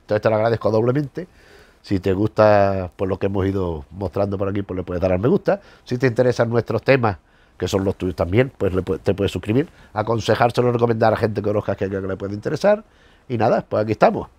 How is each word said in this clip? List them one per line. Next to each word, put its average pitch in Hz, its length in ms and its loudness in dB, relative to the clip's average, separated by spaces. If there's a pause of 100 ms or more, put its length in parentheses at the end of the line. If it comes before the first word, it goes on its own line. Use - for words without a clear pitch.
Entonces 104 220 -2
te 117 60 2
lo 110 60 2
agradezco 110 380 0
doblemente. 131 560 -2 (540)
Si 98 180 -2
te 95 120 0
gusta, 98 840 2
pues, 98 120 -4
lo 95 120 -2
que 101 60 -2
hemos 98 200 0
ido 90 460 -2
mostrando 98 440 -4
por 98 120 -4
aquí, 101 140 -4
pues 95 140 -8
le 90 60 -6
puedes 90 180 -6
dar 92 120 2
al 92 80 0
me 113 80 0
gusta. 185 320 0 (240)
Si 123 140 -6
te 127 100 2
interesan 120 420 2
nuestros 113 320 0
temas, 120 360 2 (380)
que 90 120 -4
son 95 160 0
los 98 100 0
tuyos 90 220 -6
también, 101 420 0
pues 98 160 -2
le 92 80 0
pu-, 87 160 -4
te 101 160 -2
puedes 98 160 -2
suscribir, 104 380 -2 (240)
aconsejárselo, 117 800 0
recomendar 113 400 2
a 101 40 0
gente 107 240 -2
que 101 60 -4
conozcas 101 300 -2
que, 98 120 -4
que 98 120 -4
le 95 160 -6
puede 98 180 -8
interesar. 202 480 0 (460)
Y 123 100 -4
nada, 113 300 2
pues 107 160 0
aquí 110 80 -2
estamos. 180 360 0 (100)